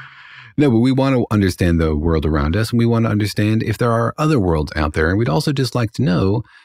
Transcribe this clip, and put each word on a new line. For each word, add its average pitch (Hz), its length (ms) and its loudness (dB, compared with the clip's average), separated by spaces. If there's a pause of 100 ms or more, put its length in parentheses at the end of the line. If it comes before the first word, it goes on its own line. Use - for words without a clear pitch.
(600)
No, 143 120 4
but 113 80 4
we 127 120 2
want 135 240 0
to 123 140 0
understand 90 500 2
the 78 160 0
world 80 300 0
around 76 300 0
us, 113 160 -2
and 120 80 0
we 117 80 2
want 113 180 0
to 110 60 0
understand 104 500 0
if 107 160 -4
there 120 140 0
are 113 260 -2
other 151 220 0
worlds 80 360 0
out 76 180 -2
there. 80 160 0
And 95 100 0
we'd 120 100 0
also 156 240 0
just 135 220 -2
like 117 180 -2
to - 80 -4
know, 113 400 0 (240)